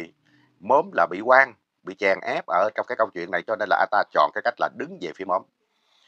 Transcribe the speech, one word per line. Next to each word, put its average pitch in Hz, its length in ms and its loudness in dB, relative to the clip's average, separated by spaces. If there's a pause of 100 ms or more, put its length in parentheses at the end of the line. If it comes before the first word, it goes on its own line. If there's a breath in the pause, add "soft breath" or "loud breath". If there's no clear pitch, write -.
vị. 82 140 -14 (460 soft breath)
Mớm 139 320 0
là 85 180 2
bị 90 100 -6
quan, 127 340 4 (280)
bị 95 120 -12
chèn 95 260 2
ép - 260 -6
ở 92 280 2
trong 104 120 -4
cái 120 100 -6
câu 110 180 0
chuyện 87 160 -8
này, 87 160 -2
cho 113 100 -2
nên 101 120 -4
là 85 80 4
anh 92 140 2
ta 101 200 2
chọn 76 240 2
cái 104 100 -4
cách 120 140 -2
là 76 180 0
đứng 165 240 -10
về 82 160 -8
phía 95 80 -12
Mớm. 92 180 -2 (640)